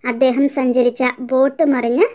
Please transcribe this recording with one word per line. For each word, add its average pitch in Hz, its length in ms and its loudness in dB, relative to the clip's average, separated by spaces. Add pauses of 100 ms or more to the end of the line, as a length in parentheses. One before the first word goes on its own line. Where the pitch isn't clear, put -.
അദ്ദേഹം 254 460 0
സഞ്ചരിച്ച 247 540 0 (180)
ബോട്ട് 262 440 0
മറിഞ്ഞ് 262 480 0